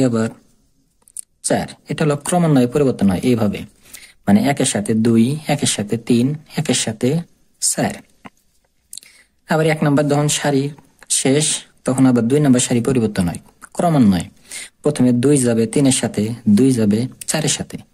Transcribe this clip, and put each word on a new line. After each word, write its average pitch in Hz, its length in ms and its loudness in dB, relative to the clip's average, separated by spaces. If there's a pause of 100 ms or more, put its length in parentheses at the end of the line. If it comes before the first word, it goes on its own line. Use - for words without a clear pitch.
আবার 113 260 0 (1120)
চার। 135 240 -2 (200)
এটা 147 160 -6
হলো 151 140 0
ক্রমান্বয়ে 151 560 2
পরিবর্তন 131 360 0
হয় 87 140 0
এইভাবে, 113 360 0 (640)
মানে, 202 200 4
একের 240 300 0
সাথে 104 200 -4
দুই, 113 300 4 (240)
একের 143 280 -2
সাথে 107 220 -4
তিন, 120 280 0 (320)
একের 156 260 -2
সাথে 117 260 -4 (520)
চার। - 320 -4 (1600)
আবার 160 180 0
এক 156 160 -2
নাম্বার 147 240 2
যখন 143 200 0
সারি 139 360 -2 (460)
শেষ, 143 360 0 (380)
তখন 131 220 0
আবার 120 220 4
দুই 139 120 2
নাম্বার 127 220 4
সারি 120 200 0
পরিবর্তন 110 460 0
হয় 78 140 -8 (320)
ক্রমান্বয়ে। 127 520 2 (560)
প্রথমে 135 320 2
দুই 131 240 2
যাবে 117 300 0
তিনের 135 320 2
সাথে, 104 240 -4 (240)
দুই 113 240 4
যাবে 107 280 0 (280)
চারের - 300 -2
সাথে, - 200 -12 (160)